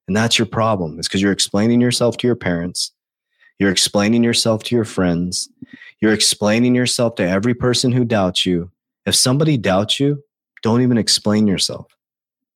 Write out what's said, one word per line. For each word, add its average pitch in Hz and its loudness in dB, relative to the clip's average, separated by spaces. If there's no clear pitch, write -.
And 95 -2
that's 113 0
your 110 0
problem. 95 -2
It's 82 -8
'cause 98 -2
you're 98 2
explaining 113 0
yourself 120 0
to - -2
your 120 2
parents. 90 -6
You're 98 2
explaining 104 2
yourself 113 0
to 120 -4
your 113 2
friends. 90 -2
You're 107 2
explaining 110 0
yourself 120 0
to 92 0
every 101 0
person 123 0
who 123 2
doubts 101 0
you. 90 -2
If 95 0
somebody 147 2
doubts 101 0
you, 143 0
don't 113 2
even 123 2
explain 104 0
yourself. - -2